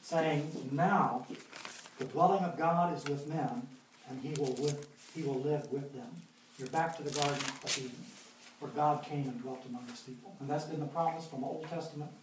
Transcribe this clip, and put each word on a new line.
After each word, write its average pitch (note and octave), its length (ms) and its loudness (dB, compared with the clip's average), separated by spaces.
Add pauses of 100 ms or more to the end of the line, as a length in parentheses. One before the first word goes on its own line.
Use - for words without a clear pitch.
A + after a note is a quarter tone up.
saying, D3 720 2
'Now - 540 4 (720)
the B2+ 80 -2
dwelling F#3 360 6
of E3+ 140 0
God E3+ 400 4
is - 80 -6
with C#3+ 240 0
men, C3+ 400 -2 (400)
and B2+ 140 -6
he D3+ 180 -4
will C3 140 2
with, C#3+ 340 0 (260)
he D#3+ 80 -4
will C#3 180 0
live C#3+ 300 0
with C#3 220 -4
them.'" C3 300 -12 (360)
You're C3+ 100 -6
back E3 280 2
to D3 60 -8
the D3 80 -4
Garden C#3+ 240 4 (280)
of - 160 0
Eden, B2 260 -8 (560)
where C#3+ 100 -8
God D3 340 2
came C#3+ 240 -2
and A#2+ 140 -6
dwelt C3 260 -8
among A#2+ 200 -8
his - 120 -12
people. - 400 -14
And C#3 80 -8
that's D#3 160 0
been D#3 160 -4
the D3 60 -2
promise E3 400 0
from C3 160 -6
the C3+ 40 -2
Old C3 220 -6
Testament D3 420 -6 (120)